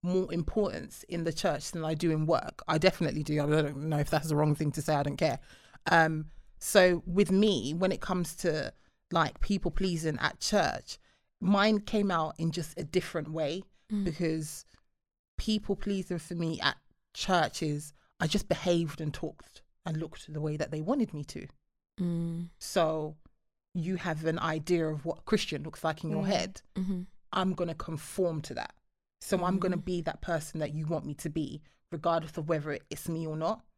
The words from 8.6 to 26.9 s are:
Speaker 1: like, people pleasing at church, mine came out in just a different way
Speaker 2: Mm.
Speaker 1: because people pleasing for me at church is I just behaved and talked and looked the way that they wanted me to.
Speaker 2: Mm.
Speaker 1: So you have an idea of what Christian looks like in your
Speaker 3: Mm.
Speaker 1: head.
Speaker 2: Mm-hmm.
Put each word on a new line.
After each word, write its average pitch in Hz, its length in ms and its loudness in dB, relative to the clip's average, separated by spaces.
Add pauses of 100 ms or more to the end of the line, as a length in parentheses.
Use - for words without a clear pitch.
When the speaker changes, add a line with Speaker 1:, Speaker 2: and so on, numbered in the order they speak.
Speaker 1:
like, - 300 0
people 185 300 2
pleasing 165 480 0
at - 200 -2
church, - 600 0 (420)
mine 202 400 4
came 202 300 0
out 160 260 0
in 165 140 0
just 156 280 -6
a 170 40 -4
different 156 480 -2
way 160 320 -2 (280)
Speaker 2:
Mm. 202 140 0
Speaker 1:
because 160 600 -2 (720)
people 208 380 0
pleasing 190 440 -2
for - 160 -10
me 165 260 -2
at - 160 2 (360)
church - 500 2
is 147 300 -2 (260)
I 165 80 2
just 196 200 0
behaved 170 540 2
and 151 120 -2
talked - 480 -10 (240)
and 160 120 -2
looked 156 340 -10
the 151 100 -6
way 151 160 -2
that 151 140 -2
they 156 100 -4
wanted 226 320 0
me 147 120 -6
to. - 220 -10 (520)
Speaker 2:
Mm. 170 500 -2 (100)
Speaker 1:
So 156 560 0 (580)
you 180 240 -2
have 160 280 -4
an 160 140 0
idea 160 480 0
of 156 180 -4
what - 200 -6
Christian 151 380 0
looks 156 200 -12
like 156 200 -2
in 160 60 -4
your - 140 -2
Speaker 3:
Mm. 196 40 0
Speaker 1:
head. 190 340 -2 (140)
Speaker 2:
Mm-hmm. 185 260 -2 (320)